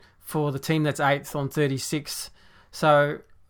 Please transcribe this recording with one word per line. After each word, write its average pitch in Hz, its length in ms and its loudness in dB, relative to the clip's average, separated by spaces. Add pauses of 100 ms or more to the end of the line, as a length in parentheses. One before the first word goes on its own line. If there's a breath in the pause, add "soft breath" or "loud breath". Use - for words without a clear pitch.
(200 soft breath)
for 147 320 -4
the 135 80 -4
team 156 240 0
that's 143 160 0
eighth 143 340 0
on 139 140 -2
thirty-six. 147 840 -2 (400 soft breath)
So 147 480 4 (300)